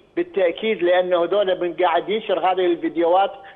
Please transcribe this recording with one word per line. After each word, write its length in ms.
بالتأكيد، 640
لأنه 400
هذول 380
من 120
قاعد 360
ينشر 300
هذه 260
الفيديوهات، 680